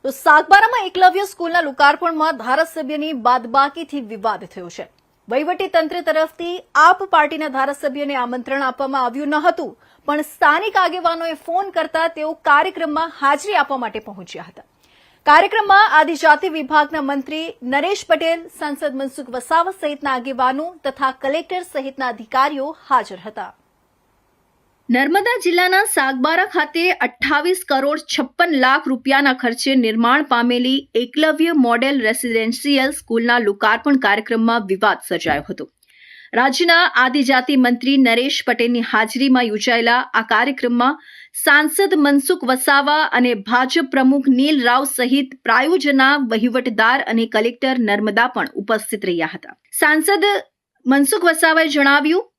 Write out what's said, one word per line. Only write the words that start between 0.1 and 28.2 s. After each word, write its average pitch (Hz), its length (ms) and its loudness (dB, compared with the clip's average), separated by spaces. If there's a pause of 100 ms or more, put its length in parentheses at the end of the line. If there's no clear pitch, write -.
સાગબારામાં 392 760 4
એકલવ્ય 370 380 2
સ્કૂલના 349 360 -4
લોકાર્પણમાં 311 760 0
ધારાસભ્યની 302 760 -4
બાદબાકીથી 269 880 -2
વિવાદ 208 440 -6
થયો 175 240 -16
છે. - 160 -16 (440)
વહીવટી 339 380 -4
તંત્ર 339 340 -2
તરફથી 320 520 -4 (220)
આપ 339 280 6
પાર્ટીના 311 460 0
ધારાસભ્યને 277 680 -4
આમંત્રણ 254 480 -4
આપવામાં 269 420 -4
આવ્યું 269 240 -6
ન 302 60 -2
હતું, 311 380 -2 (360)
પણ 302 120 -2
સ્થાનિક 339 560 0
આગેવાનોએ 330 580 -2
ફોન 370 360 -6
કરતા 320 380 -2
તેઓ 311 240 -6
કાર્યક્રમમાં 311 800 0 (100)
હાજરી 285 340 0
આપવા 277 220 0
માટે 226 220 -8
પહોંચ્યા 196 500 -16
હતા. - 140 -20 (640)
કાર્યક્રમમાં 392 720 4
આદિજાતિ 311 500 2
વિભાગના 302 540 -2
મંત્રી 285 460 -6 (140)
નરેશ 294 460 -2
પટેલ, 330 380 -2 (120)
સાંસદ 294 360 -6
મનસુખ 262 360 -10
વસાવા 330 500 -2
સહિતના 294 300 -6
આગેવાનો 262 580 -2 (160)
તથા 269 260 -2
કલેક્ટર 320 520 -6
સહિતના 269 440 -8
અધિકારીઓ 269 680 -4 (140)
હાજર 196 360 -2
હતા. 202 300 -14 (1300)
નર્મદા 349 460 2 (100)
જિલ્લાના 359 400 2
સાગબારા 294 600 0
ખાતે 339 480 -2
અઠ્ઠાવીસ 285 760 -2
કરોડ 285 300 0
છપ્પન 320 560 -2